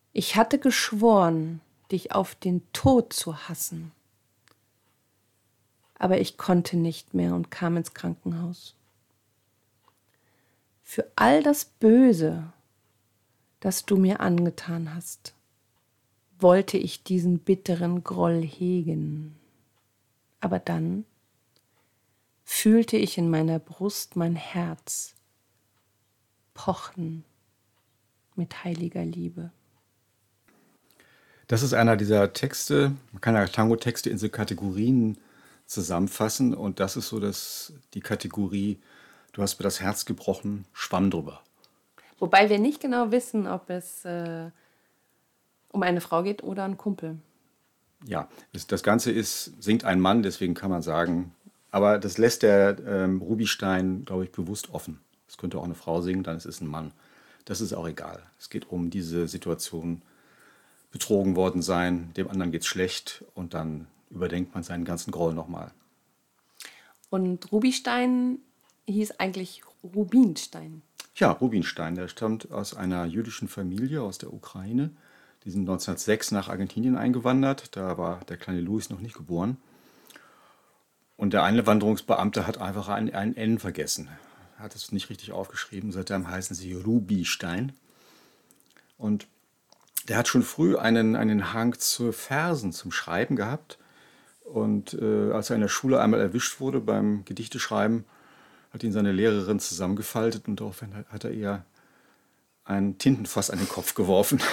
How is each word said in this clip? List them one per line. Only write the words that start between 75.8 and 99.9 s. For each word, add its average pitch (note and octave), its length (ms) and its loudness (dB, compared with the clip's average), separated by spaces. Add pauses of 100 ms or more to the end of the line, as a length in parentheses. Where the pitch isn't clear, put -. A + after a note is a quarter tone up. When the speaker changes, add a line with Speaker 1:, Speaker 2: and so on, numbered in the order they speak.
Speaker 2:
nach G2+ 180 -2
Argentinien A2 480 -2
eingewandert, B2+ 800 0
da F#2 200 -4
war F2+ 280 -6
der E2+ 100 -10
kleine F2+ 240 -6
Louis G2+ 300 -4
noch F2+ 100 -10
nicht A2+ 160 -12
geboren. F2 400 -4 (1600)
Und G2+ 160 0
der G2 120 4
Einwanderungsbeamte G#2 1000 2
hat G#2+ 120 -6
einfach G2 320 -6
ein, G#2 240 -2
ein G#2 240 -4
N A2 220 0
vergessen, D#2 500 -6 (480)
hat G#2+ 180 -16
es - 160 -12
nicht G2 180 -4
richtig G2+ 220 -14
aufgeschrieben, F#2+ 640 -8
seitdem F#2 340 -4
heißen F#2 280 -8
sie F#2 180 -10
Rubinstein. F#2+ 960 -2 (1300)
Und G#2 300 -2 (800)
der G#2+ 80 0
hat A#2+ 100 2
schon B2+ 140 4
früh E3+ 340 2
einen, A2+ 400 4
einen G#2+ 380 0
Hang A#2 260 0
zu A#2+ 320 -2
Versen, C3+ 640 -2
zum - 180 -10
Schreiben G#2 460 -2
gehabt. A#2 400 -6 (640)
Und, G#2+ 520 -2
äh, G#2+ 360 2
als G#2 180 -2
er A#2 60 0
in G#2+ 60 2
der G2+ 80 2
Schule - 320 2
einmal A2 180 4
erwischt G#2 400 -2
wurde C3 220 -2
beim G#2 420 0
Gedichteschreiben, A2 800 -2 (720)
hat - 100 -12
ihn G#2+ 100 0
seine G#2 180 2
Lehrerin G#2 480 2
zusammengefaltet G#2 880 -4